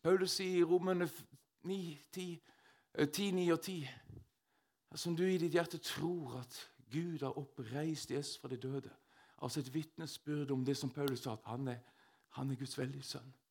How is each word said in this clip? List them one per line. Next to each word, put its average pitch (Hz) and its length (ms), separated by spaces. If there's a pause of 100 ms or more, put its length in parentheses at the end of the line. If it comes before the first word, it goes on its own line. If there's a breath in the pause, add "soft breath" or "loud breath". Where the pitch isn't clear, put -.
Paulus 185 360
sier 185 220
i 170 60
Romerne 180 440
f-, - 140 (420)
ni, 175 320 (160)
ti, 185 140 (680 soft breath)
eh, 147 160
ti, 202 240
ni 180 160
og 165 140
ti, 185 160 (1120)
at 156 80
som 170 160
du 175 100
i 185 160
ditt 170 140
hjerte 170 260
tror 151 560
at - 220 (320)
Gud 160 340
har - 140
oppreist 139 760
Jesus 147 240
fra - 100
de 123 140
døde, 135 300 (500 soft breath)
altså - 180
et 127 140
vitnesbyrd 147 800
om 131 100
det 139 140
som 135 160
Paulus 139 300
sa, 117 100
at - 160
han 131 240
er, 117 80 (560 soft breath)
han 135 120
er 123 100
Guds 135 180
veldige 135 260
sønn. 131 300 (160)